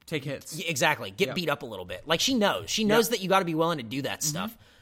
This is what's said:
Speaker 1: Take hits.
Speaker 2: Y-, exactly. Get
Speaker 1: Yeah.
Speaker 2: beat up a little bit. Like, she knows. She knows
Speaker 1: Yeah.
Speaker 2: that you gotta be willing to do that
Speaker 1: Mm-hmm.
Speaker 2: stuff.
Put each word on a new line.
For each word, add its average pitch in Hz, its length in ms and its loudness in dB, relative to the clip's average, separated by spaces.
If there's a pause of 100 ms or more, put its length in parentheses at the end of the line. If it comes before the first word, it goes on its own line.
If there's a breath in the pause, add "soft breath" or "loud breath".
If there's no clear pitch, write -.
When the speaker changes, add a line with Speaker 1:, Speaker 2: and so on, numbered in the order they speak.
Speaker 1:
Take 151 200 -6
hits. 143 320 -10
Speaker 2:
Y-, 156 120 -6
exactly. 143 420 0
Get 131 180 0
Speaker 1:
Yeah. 120 60 -6
Speaker 2:
beat 170 140 -4
up 143 140 0
a 139 40 -8
little 95 200 -8
bit. 90 200 -10
Like, 165 140 2
she 269 140 2
knows. 180 360 2
She 220 140 0
knows 214 240 6
Speaker 1:
Yeah. 226 40 -6
Speaker 2:
that 214 100 0
you 185 80 -2
gotta 190 160 4
be 165 100 0
willing 160 220 2
to 127 60 -6
do 123 180 -6
that 107 180 -4
Speaker 1:
Mm-hmm. 156 80 -2
Speaker 2:
stuff. 110 280 -4 (260 soft breath)